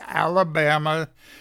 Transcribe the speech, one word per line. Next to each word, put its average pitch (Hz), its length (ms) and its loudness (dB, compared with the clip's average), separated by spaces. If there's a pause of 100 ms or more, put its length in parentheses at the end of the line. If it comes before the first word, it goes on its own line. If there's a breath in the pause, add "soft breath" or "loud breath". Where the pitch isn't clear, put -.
Alabama 156 1040 0 (320 loud breath)